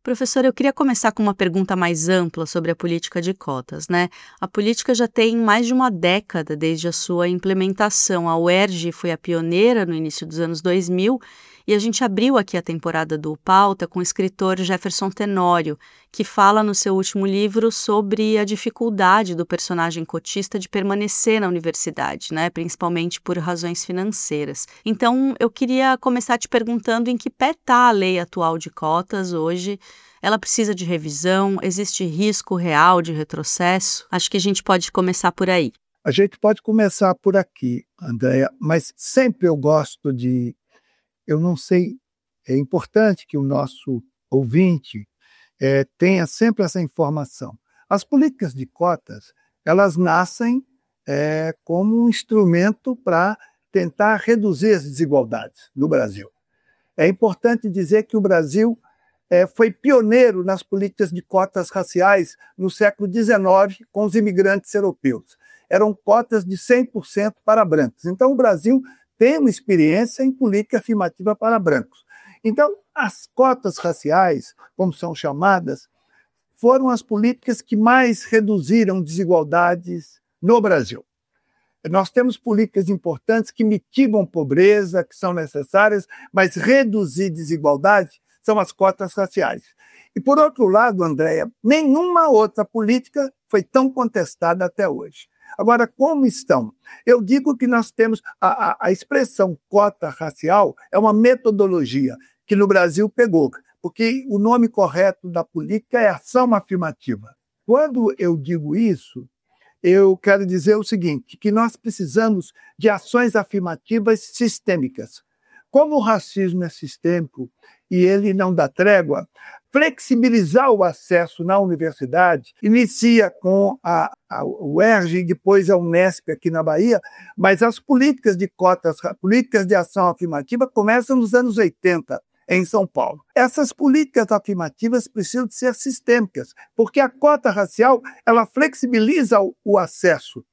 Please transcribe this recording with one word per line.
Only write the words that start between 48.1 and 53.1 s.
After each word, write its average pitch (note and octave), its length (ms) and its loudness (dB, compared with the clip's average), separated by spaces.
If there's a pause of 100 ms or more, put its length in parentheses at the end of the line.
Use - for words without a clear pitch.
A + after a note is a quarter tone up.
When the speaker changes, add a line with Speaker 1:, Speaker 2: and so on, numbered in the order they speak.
Speaker 2:
de C3 120 -10
cotas, D#3+ 680 -6 (320)
elas F3+ 300 2
nascem, F3+ 640 0 (460)
é, D#3 560 -4
como G#3+ 400 0
um A#3+ 60 4
instrumento G3+ 840 0
pra F#3 420 -2 (340)